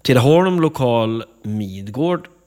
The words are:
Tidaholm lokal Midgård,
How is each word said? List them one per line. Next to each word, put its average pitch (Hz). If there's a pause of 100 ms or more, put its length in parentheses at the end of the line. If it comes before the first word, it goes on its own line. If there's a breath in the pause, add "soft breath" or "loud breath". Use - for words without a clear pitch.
Tidaholm 160
lokal 117 (180)
Midgård, 107 (180)